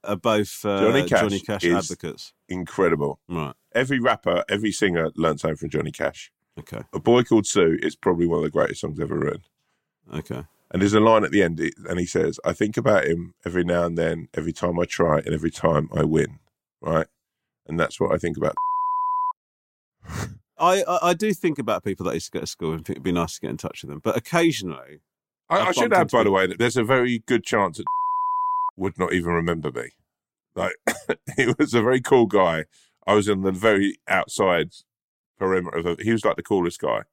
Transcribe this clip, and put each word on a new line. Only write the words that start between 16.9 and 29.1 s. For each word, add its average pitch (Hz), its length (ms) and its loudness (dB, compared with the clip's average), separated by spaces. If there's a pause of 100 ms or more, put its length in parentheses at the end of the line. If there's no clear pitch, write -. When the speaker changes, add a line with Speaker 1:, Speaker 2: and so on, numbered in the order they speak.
Speaker 2:
And 80 140 -6
that's - 200 0
what - 120 2
I 80 60 0
think 82 180 -4
about. 73 220 -2
<laughs> 988 60 -2 (1900)
Speaker 1:
I, 180 280 4
I, 180 120 0 (120)
I 180 40 4
do 214 180 0
think 160 260 -2
about 101 260 -2
people 95 200 -4
that 87 60 0
I 62 40 -4
used 82 120 -6
to - 60 -16
go - 80 -6
to - 60 -6
school 80 260 -4
and 80 120 -6
think - 120 -6
it'd 69 60 -14
be 92 100 0
nice 85 220 0
to - 60 -14
get - 100 -6
in - 60 -6
touch - 260 -10
with - 80 -14
them. 76 120 -12
But - 140 0
occasionally, 95 840 -2 (480)
Speaker 2:
I, 175 120 2
Speaker 1:
I've - 80 0
Speaker 2:
I 180 40 0
should 240 180 2
Speaker 1:
bumped 208 40 4
Speaker 2:
add, 180 80 6
Speaker 1:
into - 140 0
Speaker 2:
by - 40 8
the 107 40 4
Speaker 1:
people. 101 100 4
Speaker 2:
way, 95 140 4
that 90 100 -8
there's 117 180 2
a 117 80 2
very 123 360 2
good 117 240 0
chance 98 340 0
that - 60 -10 (480)
<laughs> 988 440 -4
would 95 220 -6
not 90 140 -2